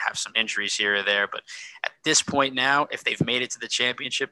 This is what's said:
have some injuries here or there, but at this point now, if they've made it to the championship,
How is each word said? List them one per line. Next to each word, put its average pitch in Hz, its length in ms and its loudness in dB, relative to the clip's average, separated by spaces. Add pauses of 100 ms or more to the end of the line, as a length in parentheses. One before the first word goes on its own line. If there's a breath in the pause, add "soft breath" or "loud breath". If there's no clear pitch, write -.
have - 100 -2
some - 160 -6
injuries 107 420 0
here 104 200 4
or 101 80 2
there, 101 240 2
but - 140 -10 (420 loud breath)
at - 80 -2 (140)
this 156 160 6
point 135 320 0
now, 139 360 2
if - 140 -8
they've 113 220 0
made 123 160 0
it 123 100 -4
to - 80 -8
the 117 80 -8
championship, 123 640 -2